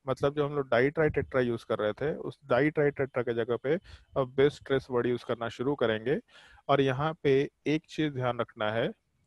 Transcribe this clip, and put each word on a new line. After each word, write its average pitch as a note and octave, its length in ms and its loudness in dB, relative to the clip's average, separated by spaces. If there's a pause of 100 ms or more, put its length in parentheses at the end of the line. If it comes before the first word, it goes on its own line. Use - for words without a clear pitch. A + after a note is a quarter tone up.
मतलब C#3+ 280 -2
जो D3 120 0
हम D3 80 -8
लोग C#3 140 -4
dye B2+ 200 4
try D3+ 200 0
tetra C3 320 0
use A#2 240 -2
कर A2 140 -2
रहे G#2+ 140 0
थे, D3 220 -4
उस - 300 -12
dye C#3+ 240 4
try D3 220 2
tetra C3+ 320 -4
के A#2+ 100 -2
जगह A#2 240 -2
पे C#3+ 180 -2 (420)
अब C3 180 -2
bis C#3 240 2
stress - 320 -2
word A#2+ 140 0
use B2 200 -2
करना A#2 240 -4
शुरू B2 260 -2
करेंगे। A2+ 440 0 (480)
और C#3 140 4
यहाँ C3+ 320 0 (100)
पे C#3 260 2 (180)
एक D#3 220 0
चीज़ D#3 240 -4
ध्यान B2 260 -2
रखना G#2+ 320 -4
है, B2 200 -2 (360)